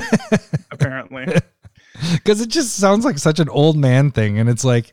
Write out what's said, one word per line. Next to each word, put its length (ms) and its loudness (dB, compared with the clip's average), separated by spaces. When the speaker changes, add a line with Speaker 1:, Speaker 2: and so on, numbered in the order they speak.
Speaker 1:
<laughs> 380 -4
Speaker 2:
apparently. 560 -8
Speaker 1:
<laughs> 1000 -6
'Cause 160 2
it 80 -6
just 280 -4
sounds 280 2
like 140 -2
such 220 0
an 100 0
old 260 2
man 360 4
thing, 260 0
and 100 2
it's 160 0
like, 280 0